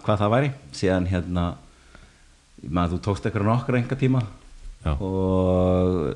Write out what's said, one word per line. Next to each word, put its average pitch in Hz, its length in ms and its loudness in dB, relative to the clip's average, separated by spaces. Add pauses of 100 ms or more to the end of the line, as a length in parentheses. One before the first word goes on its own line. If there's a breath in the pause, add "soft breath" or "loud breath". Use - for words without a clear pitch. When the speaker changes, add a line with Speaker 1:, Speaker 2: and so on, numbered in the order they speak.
Speaker 1:
hvað 104 160 2
það 104 140 2
væri. 139 160 2 (260)
Síðan, 92 320 2
hérna, 90 380 -2 (1120 soft breath)
ég 71 140 -8
man 87 160 2
að 87 80 -2
þú - 80 -6
tókst 101 240 -2
einhverja 101 180 -2
nokkra 123 320 0
einkatíma. 127 440 0 (600)
Speaker 2:
Já. 76 160 -2
Speaker 1:
Og 92 1160 2